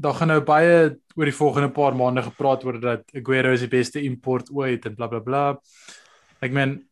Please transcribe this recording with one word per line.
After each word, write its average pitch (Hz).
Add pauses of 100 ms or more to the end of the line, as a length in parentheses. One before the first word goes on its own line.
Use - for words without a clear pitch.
daar 143
gaan 165
nou 156
baie 156 (160)
oor 160
die 143
volgende 143
paar 139
maande 127
gepraat 127
word 120
dat 120 (120)
Aguero 131
is 123
die 123
beste 127
import 127
ooit 131
en 107
bla, 120
bla, 117
bla. 139 (840)
Ek 127
meen, 139